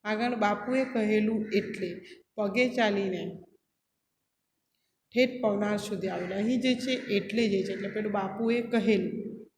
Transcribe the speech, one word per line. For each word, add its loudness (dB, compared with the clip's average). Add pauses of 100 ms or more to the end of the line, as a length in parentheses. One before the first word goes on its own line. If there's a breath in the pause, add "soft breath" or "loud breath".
આગળ 0
બાપુએ 2
કહેલું 2
એટલે -2 (340 loud breath)
પગે 2
ચાલીને 0 (1800)
ઠેઠ 2
પવનાર 2
સુધી -4
આવેલા. -4
અહીં 2
જે 2
છે -2
એટલે 0
જે 2
છે -4
એટલે -4
પેલું -4
બાપુએ 0
કહેલું 0 (120)